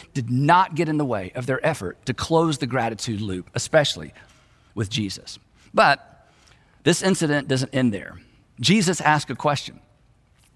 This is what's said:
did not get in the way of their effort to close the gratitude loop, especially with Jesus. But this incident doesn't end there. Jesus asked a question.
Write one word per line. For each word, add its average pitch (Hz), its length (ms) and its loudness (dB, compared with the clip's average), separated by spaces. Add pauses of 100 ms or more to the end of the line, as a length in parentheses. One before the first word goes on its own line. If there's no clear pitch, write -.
(140)
did 117 160 -4
not 165 440 4
get 156 140 -2
in 151 100 0
the 147 60 0
way 101 300 -4
of 120 120 -8
their 131 180 -2
effort 123 420 -4
to 127 80 -2
close 160 440 0
the 139 80 -4
gratitude 113 540 -4
loop, 95 340 -6
especially 135 580 0 (640)
with 101 160 -4
Jesus. 107 480 -6 (340)
But - 540 0 (560)
this 160 200 2
incident 151 460 0
doesn't 131 260 -2
end 127 200 2
there. 87 240 -12 (400)
Jesus 175 420 2
asked 151 300 2
a 127 60 -6
question. - 440 -4 (760)